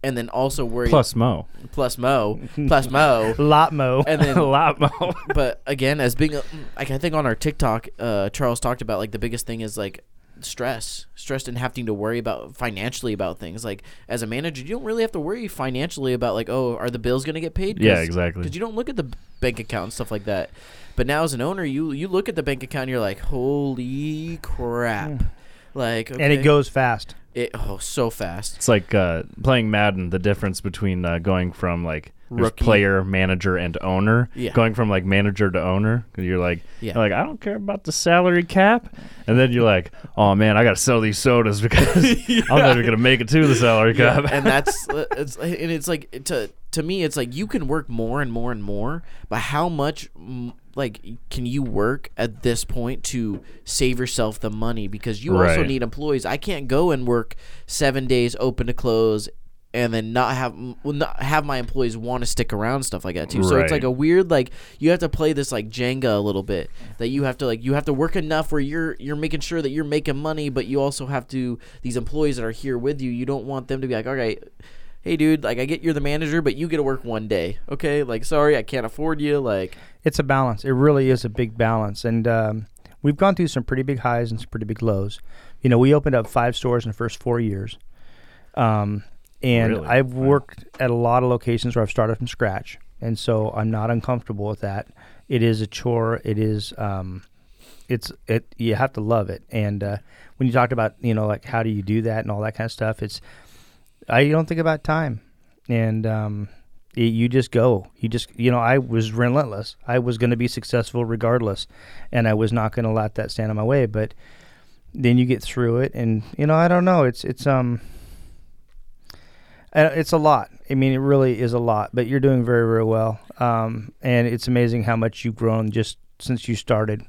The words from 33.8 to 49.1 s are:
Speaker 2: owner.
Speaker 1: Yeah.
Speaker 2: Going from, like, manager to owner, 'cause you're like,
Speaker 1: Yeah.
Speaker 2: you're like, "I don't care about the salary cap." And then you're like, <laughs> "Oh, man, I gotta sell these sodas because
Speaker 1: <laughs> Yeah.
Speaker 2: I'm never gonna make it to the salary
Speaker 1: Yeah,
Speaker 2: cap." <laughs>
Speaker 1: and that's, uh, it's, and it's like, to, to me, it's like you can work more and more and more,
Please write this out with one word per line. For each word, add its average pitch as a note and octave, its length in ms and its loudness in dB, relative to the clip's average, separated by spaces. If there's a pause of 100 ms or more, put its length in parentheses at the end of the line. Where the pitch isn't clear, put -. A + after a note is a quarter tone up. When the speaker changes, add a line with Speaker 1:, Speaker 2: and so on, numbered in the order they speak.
Speaker 2:
owner. G#2+ 520 4
Speaker 1:
Yeah. A#2+ 200 -4
Speaker 2:
Going A2+ 200 4
from, A2 160 2
like, F#2+ 160 2
manager G2 460 4
to F2 120 0
owner, G#2+ 400 2 (100)
'cause F#2 120 -6
you're F2+ 140 0
like, F2 220 0 (200)
Speaker 1:
Yeah. G#2 140 -6
Speaker 2:
you're A2+ 80 4
like, G#2 100 4
"I B2 100 0
don't C#4+ 160 -6
care G#3 160 -6
about G#3 280 -6
the D#3 80 -6
salary F3 520 4
cap." G3+ 500 4 (340)
And A#2 120 6
then C3 120 6
you're A#2+ 120 4
like, F#2+ 280 4 (120)
<laughs> - 140 -8
"Oh, G2+ 180 6
man, G#2 220 6
I A#2 60 6
gotta A#2 140 6
sell A#2+ 220 4
these G#2+ 200 0
sodas A2 420 4
because - 420 6
Speaker 1:
<laughs> - 240 4
Yeah. A#3 220 2
Speaker 2:
I'm C3+ 80 6
never B2+ 240 6
gonna A2+ 160 2
make B2 240 6
it A#2 80 -2
to D#3 160 6
the C#3 100 6
salary A2+ 400 6
Speaker 1:
Yeah, B2 200 6
Speaker 2:
cap." C#3+ 120 2
<laughs> C#3 40 2
Speaker 1:
and C#3 140 0
that's, - 440 2
uh, C#3+ 220 -4
it's, C3+ 260 -6
and E3 340 -4
it's D#3 160 -4
like, C#3+ 380 -6
to, B2 240 -2 (220)
to D#3+ 120 -2
me, F3+ 200 -2
it's D3+ 120 -2
like B2 200 -4
you F#3+ 120 -4
can F3 200 -2
work D3+ 200 -2
more A#2 340 -2
and B2+ 100 -2
more A#2 200 -2
and A2 120 -6
more, G#2+ 400 -4 (260)